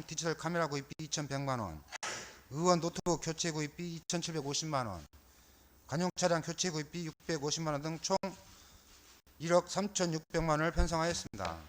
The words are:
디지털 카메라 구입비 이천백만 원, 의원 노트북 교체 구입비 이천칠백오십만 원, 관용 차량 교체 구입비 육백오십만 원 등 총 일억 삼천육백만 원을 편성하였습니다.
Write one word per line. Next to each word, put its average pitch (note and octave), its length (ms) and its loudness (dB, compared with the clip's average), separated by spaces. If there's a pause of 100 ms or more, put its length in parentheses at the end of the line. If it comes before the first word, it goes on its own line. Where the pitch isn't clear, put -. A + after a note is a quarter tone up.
디지털 D#3 280 -2
카메라 E3 320 0
구입비 C#3+ 320 -6
이천백만 C#3 600 -2
원, E2 180 -4 (720)
의원 E3+ 300 6
노트북 E3 420 0
교체 D#3+ 280 -2
구입비 D#3 460 -6
이천칠백오십만 D#3 880 -2
원, E2+ 200 -8 (800)
관용 F3 300 0
차량 E3+ 240 4
교체 D3 300 -2
구입비 D#3 360 -4
육백오십만 D3+ 680 -2
원 C#3 80 -2
등 D#3+ 180 -4
총 G3 160 2 (1200)
일억 E3+ 320 4
삼천육백만 E3 880 2
원을 D#3+ 140 2
편성하였습니다. D#3+ 840 0 (100)